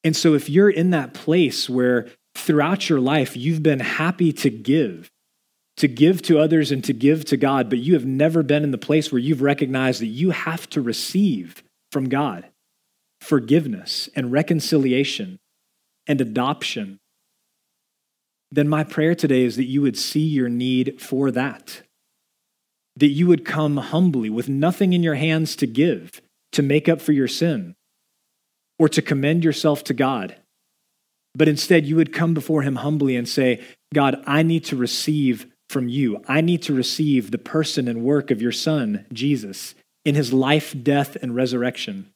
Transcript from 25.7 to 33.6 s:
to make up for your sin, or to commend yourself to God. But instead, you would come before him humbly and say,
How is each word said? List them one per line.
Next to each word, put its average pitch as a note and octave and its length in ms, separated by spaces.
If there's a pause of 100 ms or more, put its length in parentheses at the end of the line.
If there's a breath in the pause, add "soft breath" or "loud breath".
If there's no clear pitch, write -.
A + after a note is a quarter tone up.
to D3 100
make D3 260
up E3 120
for D#3 120
your C3+ 140
sin, A#2+ 480 (1040)
or D#3+ 100
to D#3 140
commend D3+ 400
yourself D3+ 420
to C#3 100
God. B2 420 (1000)
But D#3 140
instead, D3+ 380
you D#3 100
would D#3+ 160
come E3 200
before D3+ 300
him C3+ 140
humbly C#3 400
and A#2+ 120
say, B2+ 340 (300 loud breath)